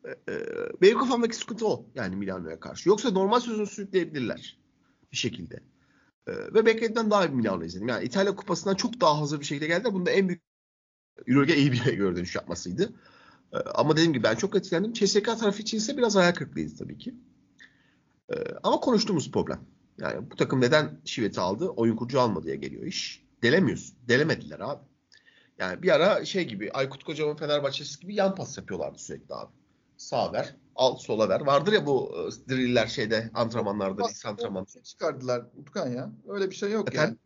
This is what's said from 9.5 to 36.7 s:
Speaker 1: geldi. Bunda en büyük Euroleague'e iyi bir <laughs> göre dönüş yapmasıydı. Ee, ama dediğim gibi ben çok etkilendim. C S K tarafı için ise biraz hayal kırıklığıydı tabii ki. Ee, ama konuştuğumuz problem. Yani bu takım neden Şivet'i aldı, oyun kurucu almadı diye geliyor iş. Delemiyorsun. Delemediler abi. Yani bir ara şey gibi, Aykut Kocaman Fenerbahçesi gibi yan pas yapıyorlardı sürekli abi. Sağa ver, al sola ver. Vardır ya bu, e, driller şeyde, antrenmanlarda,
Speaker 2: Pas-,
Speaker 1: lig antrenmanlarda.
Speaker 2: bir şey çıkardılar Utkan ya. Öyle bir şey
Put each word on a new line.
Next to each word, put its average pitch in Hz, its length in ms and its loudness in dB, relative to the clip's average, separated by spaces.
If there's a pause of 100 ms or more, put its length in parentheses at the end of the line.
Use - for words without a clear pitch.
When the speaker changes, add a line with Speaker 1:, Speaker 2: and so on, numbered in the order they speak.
Speaker 1:
geldi. 196 260 0
Bunda 180 180 0
en 185 180 4
büyük 175 140 -4 (840)
Euroleague'e 139 300 6
iyi 143 160 6
bir 117 120 0
<laughs> 104 120 2
göre 92 200 2
dönüş 87 180 -4
yapmasıydı. 92 580 -4 (600)
Ee, - 60 -8
ama 139 340 2
dediğim 160 200 6
gibi 123 100 2
ben 110 120 4
çok 190 220 -2
etkilendim. 185 360 0
C 214 140 2
S - 160 4
K 220 140 -2
tarafı 214 260 -2
için - 140 -4
ise 220 200 -4
biraz 240 180 2
hayal 180 180 6
kırıklığıydı 85 440 -6
tabii - 220 -12
ki. - 160 -12 (1160)
Ee, - 40 -2 (280)
ama 254 180 2
konuştuğumuz 196 500 2
problem. 78 300 -2 (380)
Yani - 320 -6
bu - 60 -16
takım 135 240 2
neden 151 440 4
Şivet'i 98 360 -2
aldı, 104 280 -2
oyun 113 280 2
kurucu 123 240 0
almadı 101 260 0
diye 67 100 -4
geliyor 67 260 -10
iş. - 420 -10 (180)
Delemiyorsun. 123 520 2 (140)
Delemediler 113 520 2
abi. 123 220 -8 (760)
Yani 92 240 -4
bir 180 120 6
ara 160 300 4
şey 175 200 -2
gibi, 107 280 -8
Aykut 135 320 -4
Kocaman 151 320 -4
Fenerbahçesi 143 640 -4
gibi 190 140 -12
yan 196 200 2
pas 123 240 -10
yapıyorlardı 82 400 -8
sürekli - 360 -12
abi. 52 180 -12 (440)
Sağa 101 360 -2
ver, 113 240 -4 (200)
al 127 200 4
sola 107 320 2
ver. 104 120 2
Vardır 143 320 4
ya 180 140 4
bu, 131 300 0
e, 90 340 -8
driller 123 360 2
şeyde, 113 480 -2
antrenmanlarda, 104 680 -2
Speaker 2:
Pas-, - 160 -4
Speaker 1:
lig - 80 -14
antrenmanlarda. 104 400 -6
Speaker 2:
bir - 60 -20
şey - 100 -20
çıkardılar 127 600 -4 (120)
Utkan 156 320 -6
ya. 131 240 -6 (160)
Öyle 190 220 -2
bir 190 40 -14
şey 202 160 -4